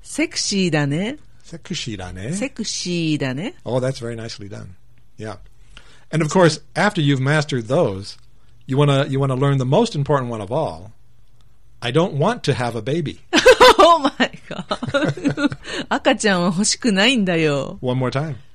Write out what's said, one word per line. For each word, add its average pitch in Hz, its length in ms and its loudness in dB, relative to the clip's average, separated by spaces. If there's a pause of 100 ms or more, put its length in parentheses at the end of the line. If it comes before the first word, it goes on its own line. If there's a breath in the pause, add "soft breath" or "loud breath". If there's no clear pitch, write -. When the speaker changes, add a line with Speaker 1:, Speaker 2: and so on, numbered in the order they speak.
Speaker 1:
"Sexy 196 680 -2
da 147 160 2
ne." 190 320 -4 (260)
Speaker 2:
"Sexy - 520 -10
da 90 160 -10
ne." 95 200 -8
Speaker 1:
"Sexy 175 840 -4
da 135 160 -2
ne." 190 200 -8 (120)
Speaker 2:
Oh, 123 140 -2
that's 131 200 -2
very 117 160 -8
nicely 110 340 -12
done. 101 260 -16 (420)
Yeah. 107 200 -12 (760 soft breath)
And, 156 100 0
of 151 80 0
course, 175 300 6 (160)
after 147 260 2
you've 139 200 2
mastered 139 460 0
those, 113 500 -2 (480)
you 131 120 -2
wanna, 143 300 4
you 135 120 -2
wanna 135 160 0
learn 139 220 2
the 127 80 0
most 185 300 2
important 139 340 0
one 110 120 -6
of 98 100 -6
all. 107 400 -6 (920)
"I 123 100 -4
don't 165 240 2
want 196 300 0
to 143 80 2
have 117 220 -2
a 117 60 -6
baby." 135 400 -4 (100)
Speaker 1:
<laughs> 294 100 4 (360)
Oh, 330 220 8 (200)
my 262 120 0 (160)
God. - 180 -12
<laughs> 285 1300 -4
"Akachan 220 500 0
wa 175 100 2
hoshiku 214 400 0
nai 208 260 4
nda 175 220 0
yo." 143 420 0
Speaker 2:
One 127 160 0
more 127 120 0
time. 139 280 -4 (180)